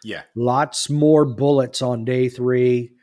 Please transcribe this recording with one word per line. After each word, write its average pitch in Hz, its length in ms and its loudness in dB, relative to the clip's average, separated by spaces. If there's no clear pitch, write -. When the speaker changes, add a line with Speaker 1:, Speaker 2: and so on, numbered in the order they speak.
Speaker 1:
Yeah. 107 200 -12
Speaker 2:
Lots 123 540 -2
more 151 360 4
bullets 131 560 0
on 123 220 -4
day 127 260 0
three, 123 720 0